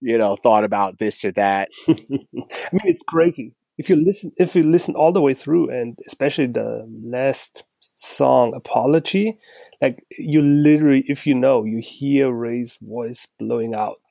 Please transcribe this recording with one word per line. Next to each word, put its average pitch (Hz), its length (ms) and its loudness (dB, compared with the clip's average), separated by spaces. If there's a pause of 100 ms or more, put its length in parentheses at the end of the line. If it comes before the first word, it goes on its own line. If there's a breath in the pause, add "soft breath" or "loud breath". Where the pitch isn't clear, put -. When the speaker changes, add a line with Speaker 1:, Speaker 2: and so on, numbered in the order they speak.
Speaker 1:
you 117 160 0
know, 101 180 2
thought 107 300 4
about 98 340 -2
this 107 240 -4
or 98 100 -4
that. 98 360 0 (100)
Speaker 2:
<laughs> - 80 -20
I 160 60 4 (180)
mean, - 720 -8
it's 185 200 0
crazy. 160 500 -2 (240)
If 143 120 -4
you 185 60 4
listen, 170 420 0
if 180 180 0
you 170 80 4
listen 160 320 2
all 156 180 4
the 190 80 2
way 139 120 4
through, 156 380 -2
and 120 340 -6
especially 143 420 -2
the 110 380 -6 (180)
last 127 600 -4 (320)
song, 131 580 2
Apology, 160 880 0 (420 soft breath)
like, 131 300 -2
you 151 300 0
literally, 147 640 4
if 143 180 -6
you 143 100 2
know, 127 280 2
you 110 160 -4
hear 139 520 -2
Ray's 120 500 -6
voice 117 460 -10 (120)
blowing 113 360 -4
out. 107 360 -6